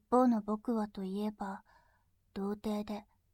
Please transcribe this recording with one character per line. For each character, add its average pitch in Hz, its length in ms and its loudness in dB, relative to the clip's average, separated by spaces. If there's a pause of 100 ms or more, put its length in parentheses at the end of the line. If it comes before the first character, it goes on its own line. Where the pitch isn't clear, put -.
(120)
方 247 180 6
の 226 140 4
僕 214 320 -2
は 214 140 0
と 196 160 -8
い 190 180 -4
え 214 80 -2
ば、 196 320 -10 (720)
童 196 200 -4
貞 208 300 -4
で 208 220 -8 (280)